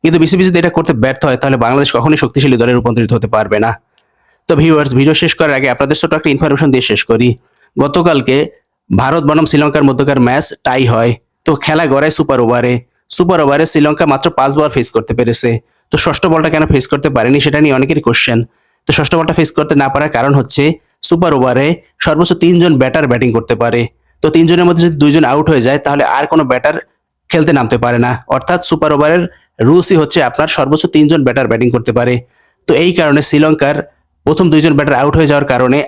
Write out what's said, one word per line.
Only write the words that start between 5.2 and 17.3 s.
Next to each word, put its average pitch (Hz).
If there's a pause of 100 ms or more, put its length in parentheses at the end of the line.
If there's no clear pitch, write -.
করার 151
আগে 135
আপনাদের 139
ছোট 156
একটা 151
ইনফরমেশন 143
দিয়ে 127
শেষ 107
করি। 117 (440)
গতকালকে 143 (500)
ভারত 143
বনাম 151
শ্রীলঙ্কার 147
মধ্যকার 135
ম্যাচ 123
টাই 127
হয়। 117 (300)
তো 151
খেলা 156
গড়ায় 139
সুপার 139
ওভারে। 123 (280)
সুপার 175
ওভারে 143
শ্রীলঙ্কা 151
মাত্র 147
পাঁচ 139
বল 151
ফেস 120
করতে 110
পেরেছে। 117 (320)
তো 156
ষষ্ঠ -
বলটা 160
কেন 156
ফেস -
করতে 156
পারেনি, 131